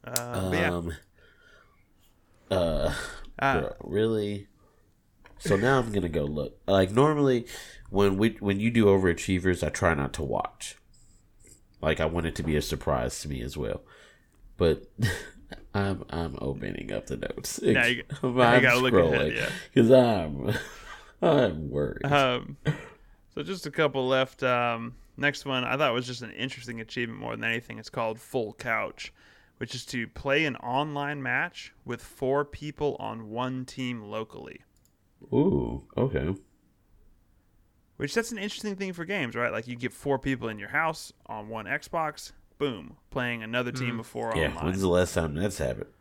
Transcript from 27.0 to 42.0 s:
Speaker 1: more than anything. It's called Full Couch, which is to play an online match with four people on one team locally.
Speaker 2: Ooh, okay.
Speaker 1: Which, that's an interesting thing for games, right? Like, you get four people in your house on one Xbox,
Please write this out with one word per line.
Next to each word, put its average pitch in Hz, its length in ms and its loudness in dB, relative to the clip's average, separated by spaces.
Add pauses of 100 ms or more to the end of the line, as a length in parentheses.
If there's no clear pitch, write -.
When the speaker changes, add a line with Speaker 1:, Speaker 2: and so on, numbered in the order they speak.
Speaker 1:
more 117 160 -6
than 113 80 -6
anything. 113 340 -4
It's - 100 -16
called 113 300 -4
Full 113 360 -6
Couch, 110 580 -6 (440)
which - 160 -8
is 127 140 -10
to 117 220 -4
play 139 360 0
an 135 120 -2
online 143 680 -4
match 131 500 -6 (120)
with 120 180 -8
four 139 400 -2
people 147 560 -6
on 110 300 -10
one 127 360 -4
team 123 380 -6
locally. - 580 -10 (720)
Speaker 2:
Ooh, 123 500 2 (140)
okay. 92 360 0 (1600)
Speaker 1:
Which, 156 160 -6
that's 226 180 -2
an 226 60 -8
interesting 202 400 -6
thing 190 160 -6
for 170 100 -8
games, 160 320 -4
right? 120 160 0
Like, 113 160 -6
you 123 80 -8
get 120 160 -6
four 139 260 -4
people 127 300 -4
in 107 100 -8
your 104 120 -12
house 156 420 -4 (140)
on 107 240 -10
one 110 160 -10
Xbox, 151 680 -6 (260)